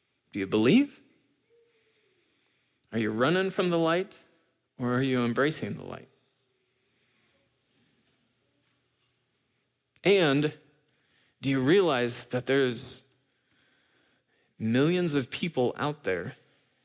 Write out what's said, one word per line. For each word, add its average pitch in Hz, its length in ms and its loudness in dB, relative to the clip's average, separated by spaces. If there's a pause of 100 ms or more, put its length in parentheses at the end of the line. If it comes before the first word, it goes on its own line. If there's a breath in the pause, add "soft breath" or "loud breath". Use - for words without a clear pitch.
(320)
Do 104 60 -8
you 98 80 -2
believe? 135 520 4 (1900)
Are 113 60 -4
you 107 120 -2
running 165 400 0
from 185 180 -2
the 170 100 0
light, 165 340 0 (680)
or 123 160 -2
are 127 80 0
you 127 220 0
embracing 120 520 -2
the 50 80 -16
light? 50 240 -14 (4000)
And 151 500 4 (880)
do 135 100 -2
you 135 100 0
realize 131 680 2
that 123 200 -6
there's 131 560 -2 (1600)
millions 147 560 0
of 135 160 -2
people 127 480 -4
out 151 260 -6
there 92 300 -4 (500)